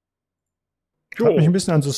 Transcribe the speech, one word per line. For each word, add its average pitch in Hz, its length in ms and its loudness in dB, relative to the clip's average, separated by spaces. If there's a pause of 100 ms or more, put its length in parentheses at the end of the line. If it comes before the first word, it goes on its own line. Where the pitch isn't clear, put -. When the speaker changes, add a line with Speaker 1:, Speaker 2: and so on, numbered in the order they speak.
(1160)
Speaker 1:
Hat 233 160 -2
Speaker 2:
Jo. 170 60 2
Speaker 1:
mich 156 100 2
ein 175 60 2
bisschen 185 220 -2
an 151 80 2
The 143 160 -4